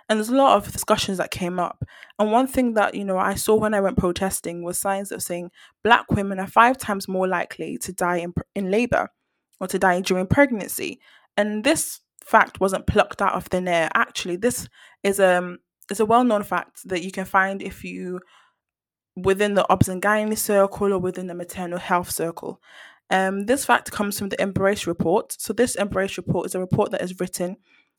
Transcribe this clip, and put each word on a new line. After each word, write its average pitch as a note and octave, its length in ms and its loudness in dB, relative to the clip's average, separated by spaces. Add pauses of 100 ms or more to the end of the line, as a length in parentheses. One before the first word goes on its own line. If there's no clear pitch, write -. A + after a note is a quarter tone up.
And A3 100 0
there's G#3+ 120 -2
a B3 60 0
lot C4+ 220 6
of - 140 -6
discussions G#3 480 -2
that - 100 -4
came F3+ 300 -4
up. - 240 -6 (340)
And G#3 140 2
one B3+ 160 4
thing B3+ 260 0
that, G#3 220 2
you G3+ 100 -6
know, F#3+ 140 -2
I G3 160 0
saw G#3+ 200 2
when G#3+ 200 2
I G3+ 60 2
went F#3 160 0
protesting F3 640 -2
was F3 160 -6
signs G3 320 -4
of - 100 -8
saying F3 300 -8 (320)
Black A#3 280 2
women G3 280 -2
are G3 80 -6
five A#3+ 320 4
times G3 280 -6
more F#3 200 0
likely E3 520 -4
to - 140 -8
die F3 240 0
in, F3 160 -6 (220)
in F#3+ 160 -4
labor A#3 380 2 (500)
or F#3 80 -8
to F#3+ 100 -2
die F3+ 240 2
during F#3 240 0
pregnancy. - 720 2 (380)
And G#3+ 260 0
this - 360 0 (260)
fact - 340 4
wasn't F#3+ 280 0
plucked - 340 2
out G3 140 2
of F3+ 120 -4
thin F#3 200 -2
air. E3+ 260 2
Actually, F#3+ 440 -2
this A#3+ 300 -2 (360)
is, G3 160 0
um, F3+ 400 4 (320)
is G3+ 80 -2
a A3 80 2
well-known A3+ 340 4
fact - 380 -6 (100)
that F3+ 140 -2
you F#3+ 80 -8
can F#3 140 -8
find G3 360 0
if F#3+ 220 -12
you, F3+ 360 -10 (960)
within F#3+ 380 2
the F#3+ 160 4
obs F#3+ 200 6
and F#3 120 -6
gynae G#3+ 360 0
circle G3+ 540 2
or F#3+ 80 2
within F#3 280 -6
the F3 80 -10
maternal F3 420 -8
health F3+ 320 -2
circle. - 500 -8 (520)
Um, F#3+ 340 0
this B3 180 0
fact - 280 0
comes G3+ 260 -4
from G3+ 120 -6
the - 120 -4
Embrace G3 460 0
report. E3+ 500 0
So - 160 -6
this A#3+ 220 2
Embrace G3 420 -2
report F3+ 300 -2
is F#3 80 -6
a F#3+ 40 -4
report G3+ 320 0
that G3 120 -4
is F3+ 160 -8
written F#3 380 -4 (420)